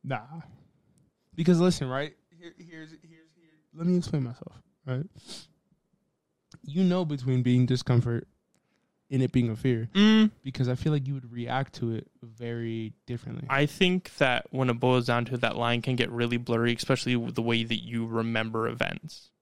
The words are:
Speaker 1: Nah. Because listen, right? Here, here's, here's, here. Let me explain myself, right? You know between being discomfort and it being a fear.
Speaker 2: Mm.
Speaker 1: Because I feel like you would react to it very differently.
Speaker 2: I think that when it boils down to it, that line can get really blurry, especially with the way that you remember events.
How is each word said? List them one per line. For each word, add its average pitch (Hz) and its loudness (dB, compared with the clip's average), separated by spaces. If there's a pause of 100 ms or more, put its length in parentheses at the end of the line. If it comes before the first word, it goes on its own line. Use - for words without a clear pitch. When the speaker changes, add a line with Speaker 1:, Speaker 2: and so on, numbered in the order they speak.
Speaker 1:
Nah. 135 -10 (920)
Because 165 4
listen, 170 2
right? 139 -6 (220)
Here, 170 -20
here's, 160 -20
here's, 160 -20
here. - -20 (240)
Let 165 -4
me 180 4
explain 151 -2
myself, - -12 (260)
right? 131 -4 (1600)
You 156 -2
know 180 2
between 131 0
being 123 6
discomfort 123 2 (840)
and 131 2
it 127 0
being 120 2
a 107 -4
fear. 113 0
Speaker 2:
Mm. 214 4 (100)
Speaker 1:
Because 127 -2
I 127 0
feel 151 -2
like 139 0
you 139 -4
would 127 -10
react 123 -4
to 117 -2
it - -6 (140)
very 117 -8 (140)
differently. 120 -10
Speaker 2:
I 139 4
think 185 0
that 123 2
when 131 0
it 117 2
boils 127 4
down 120 2
to 127 -6
it, 120 -4
that 113 0
line 120 0
can 127 0
get 123 -4
really 120 -2
blurry, 120 0
especially 127 -2
with 120 -4
the 131 -2
way 117 0
that 113 -4
you 117 -6
remember 113 -2
events. - -8 (120)